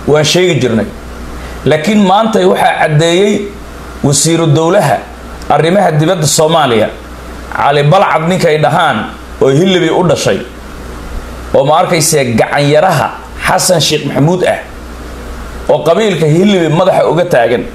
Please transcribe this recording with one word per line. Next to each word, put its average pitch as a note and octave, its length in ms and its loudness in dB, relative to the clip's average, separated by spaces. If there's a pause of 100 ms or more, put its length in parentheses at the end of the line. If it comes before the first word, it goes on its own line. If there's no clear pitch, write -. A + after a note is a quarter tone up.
waan D3 180 4
sheegi F3 360 2
jirnay. A2+ 240 0 (800)
Laakiin D#3 380 2
maanta G#3 440 2
waxaa F#3 320 2
caddeeyey E3+ 540 2 (680)
wasiiru D#3+ 440 2
dowlaha D#3+ 500 2 (520)
arrimaha E3+ 420 2
dibadda D#3 360 2
Soomaaliya, D3 640 2 (640)
Cali C#3+ 280 0
Balcad D#3+ 440 2
ninkay E3+ 340 2
dhahaan D3 360 2 (440)
oo C3 80 4
Hillary E3 400 2
u E3+ 140 0
dhashay, B2+ 360 0 (1120)
oo C3+ 120 4
ma D3+ 140 2
arkaysa D#3 440 0 (120)
gacan C#3+ 340 0
yaraha D3 380 2 (400)
Xasan F3 340 2
Sheikh D3 240 -2
Maxamuud D#3 380 0
ah, G2 160 0 (1120)
oo C#3 140 2
qabiilka E3+ 420 2
Hilibi E3+ 440 4
madaxa F3 400 2
uga E3 160 2
taagan, A#2+ 380 2 (120)